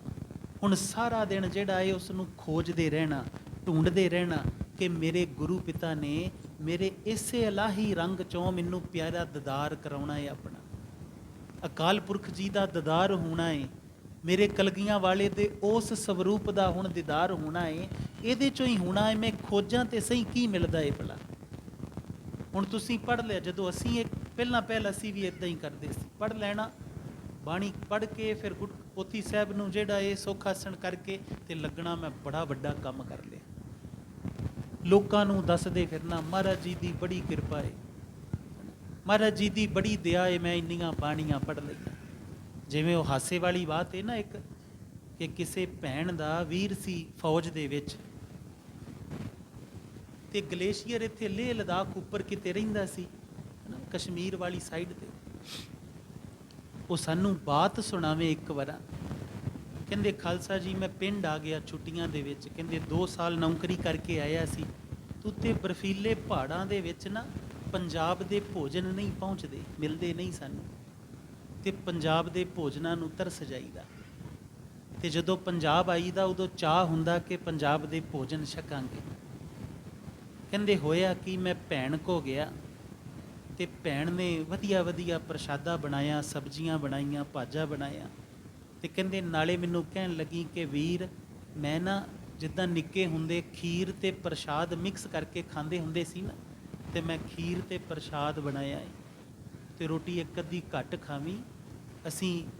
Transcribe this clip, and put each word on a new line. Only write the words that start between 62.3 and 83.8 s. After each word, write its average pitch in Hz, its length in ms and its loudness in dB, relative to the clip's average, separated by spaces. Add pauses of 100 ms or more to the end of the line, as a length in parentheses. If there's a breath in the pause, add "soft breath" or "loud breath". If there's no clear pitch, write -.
ਕਹਿੰਦੇ, 160 300 -4
"ਦੋ 170 280 2
ਸਾਲ 170 320 0
ਨੌਕਰੀ 165 380 2
ਕਰਕੇ 160 440 0
ਆਇਆ 156 260 2
ਸੀ - 180 -2 (580)
ਤੇ 214 60 -4
ਉੱਤੇ 226 240 2
ਬਰਫੀਲੇ 196 640 2
ਪਹਾੜਾਂ 170 520 0
ਦੇ 196 140 0
ਵਿੱਚ 170 280 -4
ਨਾ 220 180 -4 (460)
ਪੰਜਾਬ 175 500 2
ਦੇ 196 180 2 (140)
ਭੋਜਨ 165 300 0
ਨਹੀਂ 196 360 0
ਪਹੁੰਚਦੇ, 175 400 -4 (200)
ਮਿਲਦੇ 160 340 0
ਨਹੀਂ 175 180 -4
ਸਾਨੂੰ 139 320 -8 (1000)
ਤੇ 196 60 2
ਪੰਜਾਬ 165 580 2
ਦੇ 175 160 0
ਭੋਜਨਾਂ 165 520 0
ਨੂੰ 165 140 -2
ਤਰਸ 180 320 -4
ਜਾਈਦਾ 131 420 -8 (1160)
ਤੇ 170 80 0
ਜਦੋਂ 165 260 4
ਪੰਜਾਬ 175 540 4
ਆਈਦਾ 175 340 4
ਉਦੋਂ 185 320 2
ਚਾਅ 170 280 6
ਹੁੰਦਾ 165 340 4
ਕਿ 175 180 -4
ਪੰਜਾਬ 151 500 2
ਦੇ 160 140 -2
ਭੋਜਨ 151 440 -4
ਛਕਾਂਗੇ।" 131 560 -6 (1500)
ਕਹਿੰਦੇ, 202 260 4
ਹੋਇਆ 175 380 6
ਕੀ, 185 220 -2
ਮੈਂ 180 180 2 (160)
ਭੈਣ 143 260 2
ਕੋ 170 240 0
ਗਿਆ 135 320 -2 (1080)
ਤੇ 180 80 -2
ਭੈਣ 156 460 0